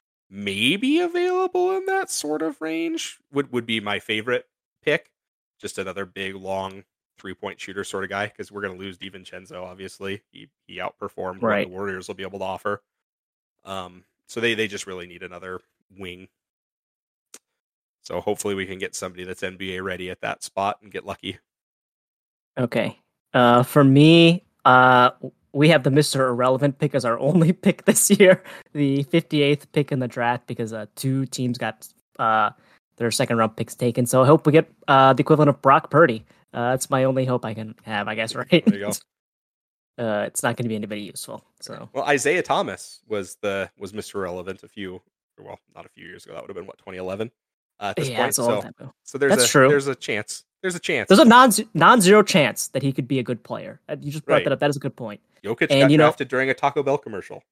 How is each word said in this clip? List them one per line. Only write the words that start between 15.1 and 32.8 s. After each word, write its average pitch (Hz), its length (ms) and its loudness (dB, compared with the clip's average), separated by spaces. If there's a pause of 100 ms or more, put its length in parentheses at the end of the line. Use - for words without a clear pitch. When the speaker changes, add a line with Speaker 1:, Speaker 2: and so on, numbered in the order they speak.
Speaker 1:
another 90 380 -14 (360)
wing. 92 340 -16 (1700)
So - 180 -10
hopefully 101 360 -4
we 95 100 -6
can 92 140 -12
get 95 160 -10
somebody 90 280 -12
that's 90 200 -12
N 92 140 -8
B 92 180 -10
A 92 80 -8
ready 90 260 -8
at 92 120 -14
that - 220 -8
spot - 380 -6
and 104 100 -20
get - 140 -10
lucky. 98 320 -12 (1200)
Speaker 2:
Okay. 123 420 -4 (340)
Uh, 123 300 6
for 147 200 4
me, 165 600 6 (220)
uh, 127 460 6
w-, 131 200 -14 (220)
we 147 160 4
have 151 140 6
the 135 80 0
Mister 139 360 2
Irrelevant 127 520 0
pick 147 160 -2
as 120 100 -2
our 117 140 -2
<laughs> - 0 -
only 165 340 2
pick - 320 -2
this - 260 2
year, 190 320 6 (300)
the 139 300 0
fifty-eighth 147 680 0
pick 147 200 -2
in 135 80 -2
the 127 80 -4
draft, 120 400 -4
because, 113 260 -8
uh, 107 120 -10 (100)
two 135 320 -4
teams 123 300 -6
got, - 300 -8 (320)
uh, 110 300 2 (480)